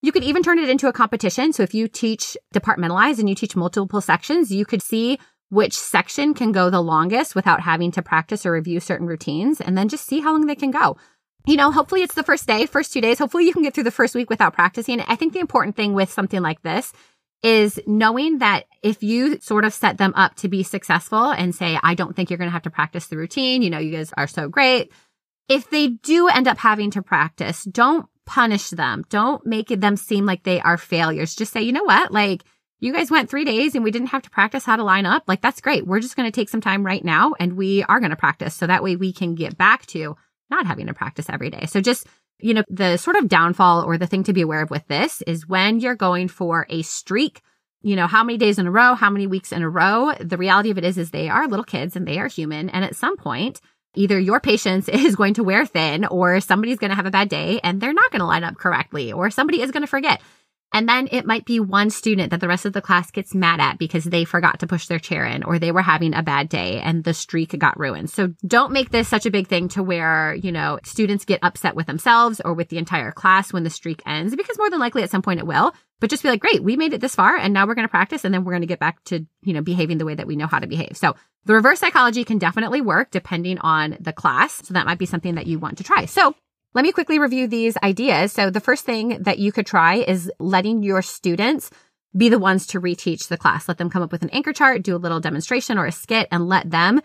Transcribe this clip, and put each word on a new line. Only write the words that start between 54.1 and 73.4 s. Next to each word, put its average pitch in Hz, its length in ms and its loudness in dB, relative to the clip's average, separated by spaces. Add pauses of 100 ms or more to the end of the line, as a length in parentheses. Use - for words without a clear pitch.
your 190 220 2
patience 196 500 0
<laughs> 269 180 2
is 302 100 4
going 202 160 4
to 226 100 0
wear 196 220 2
thin 160 400 0
or 180 340 2
somebody's 214 400 0
gonna 196 160 -2
have 196 100 -4
a 190 60 -6
bad 202 160 2
day 165 340 -2
and 185 200 -2
they're 247 100 -2
not 427 200 4
gonna 185 140 -2
line 165 200 0
up 170 120 -8
correctly, 143 540 -4
or 175 180 -2
somebody 294 320 0
is 262 100 -4
gonna 294 140 -4
forget. 277 360 -2 (500)
And 220 160 0
then 254 240 2
it 247 140 -2
might 220 200 -2
be 233 140 0
one 202 300 2
student 196 400 0
that 175 120 -2
the 185 60 -2
rest 175 160 0
of 196 100 -4
the 196 80 -4
class 180 280 0
gets - 240 -10
mad 170 260 2
at 143 200 0
because 160 240 -2
they 170 200 0
forgot 175 360 0
to 175 80 -4
push 170 180 -2
their 165 140 -4
chair 156 260 -4
in 120 160 -6
or 170 160 -2
they 165 140 0
were 180 100 2
having 165 320 2
a 160 80 0
bad 147 260 0
day 92 320 -4
and 165 240 -2
the 165 120 0
streak 165 420 -4
got 147 220 0
ruined. 143 320 -6
So 185 240 -2 (100)
don't 240 260 4
make 269 200 0
this 226 160 2
such 220 180 0
a 226 60 0
big 196 160 -2
thing 180 220 -2
to 196 120 -4
where, 160 540 0
you 180 160 -6
know, 151 320 -4
students 202 420 -2
get 190 160 0
upset - 340 -2
with 156 120 -4
themselves 233 580 2
or 170 80 -2
with 165 160 -4
the 165 80 -6
entire 156 340 -4
class - 400 2